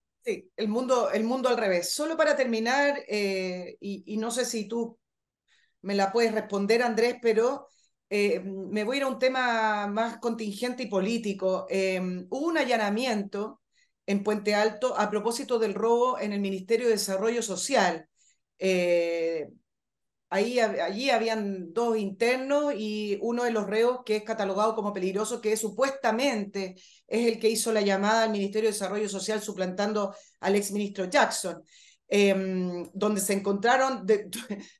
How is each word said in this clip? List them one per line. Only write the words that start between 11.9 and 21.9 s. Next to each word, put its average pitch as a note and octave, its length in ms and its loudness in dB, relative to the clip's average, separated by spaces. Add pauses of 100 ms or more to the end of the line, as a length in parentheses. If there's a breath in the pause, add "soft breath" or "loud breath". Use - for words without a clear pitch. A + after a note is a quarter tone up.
hubo C4+ 160 -2
un E4 120 0
allanamiento A3 1040 -2 (460)
en G3+ 160 0
Puente G#3 320 0
Alto G#3 440 0
a G#3 120 2
propósito A3+ 480 -2
del G#3 160 0
robo A#3 440 2
en G#3 140 -4
el G3+ 80 -2
Ministerio G3+ 460 -2
de A#3 60 4
Desarrollo G3+ 500 0
Social. F#3+ 640 0 (520)
Eh, E3+ 920 2 (800)
ahí A#3 300 0
hab-, G#3+ 220 2
allí G3+ 300 -2
habían G#3 600 0
dos A3+ 240 0